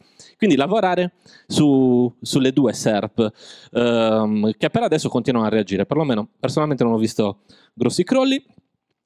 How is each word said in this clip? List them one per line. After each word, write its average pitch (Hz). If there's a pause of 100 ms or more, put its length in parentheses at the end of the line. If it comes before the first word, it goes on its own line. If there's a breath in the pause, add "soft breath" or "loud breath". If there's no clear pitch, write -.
(380 soft breath)
Quindi 165
lavorare 180 (340 soft breath)
su, 131
sulle 131
due 123
serp, 107 (400 loud breath)
ehm, 110
che 156
per 226
adesso 151
continuano 120
a -
reagire, 98
perlomeno 131 (100)
personalmente 135
non 117
ho 113
visto 107 (340 soft breath)
grossi 120
crolli. 262 (680)